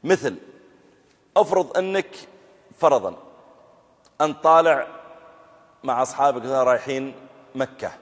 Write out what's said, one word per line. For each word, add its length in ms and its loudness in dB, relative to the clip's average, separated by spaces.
مثل، 340 0
أفرض 400 0
أنك 380 -4
فرضًا 360 2
أن 120 -2
طالع 540 4
مع 180 -2
أصحابك 400 0
مثلًا 220 -2
رايحين 520 -2
مكة 360 -8